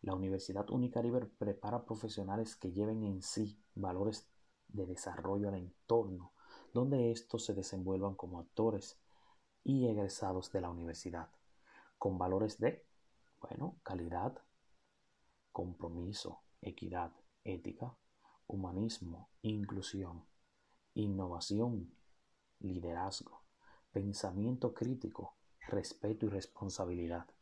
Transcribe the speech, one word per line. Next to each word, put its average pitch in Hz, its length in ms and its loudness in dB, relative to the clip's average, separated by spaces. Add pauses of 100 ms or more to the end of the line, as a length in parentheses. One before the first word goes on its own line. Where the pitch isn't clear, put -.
La 95 140 0
Universidad 95 540 0
Unicaribe 123 560 2
prepara 104 580 -2
profesionales 107 720 -2
que 92 160 -4
lleven 107 320 2
en 98 180 0
sí 104 400 -2 (140)
valores 98 540 0 (400)
de 101 160 -2
desarrollo 95 640 0
al 98 60 0
entorno, 92 760 2 (420)
donde 127 380 6
estos 113 320 -2
se 107 100 0
desenvuelvan 95 640 0
como 90 240 -6
actores 107 580 0 (680)
y 135 220 6
egresados 98 640 0
de 95 80 2
la 90 80 -2
universidad, 85 600 -6 (680)
con 95 200 2
valores 95 420 2
de, 120 260 2 (560)
bueno, - 420 -6
calidad, 90 580 -2 (1080)
compromiso, 87 920 -6 (200)
equidad, 90 500 -6 (320)
ética, 104 500 -4 (540)
humanismo, 95 840 -2 (120)
inclusión, 98 840 0 (680)
innovación, 101 1000 2 (680)
liderazgo, 90 840 -4 (480)
pensamiento 101 800 0
crítico, - 640 -4 (320)
respeto 104 580 0
y 107 40 6
responsabilidad. 87 1000 -2 (140)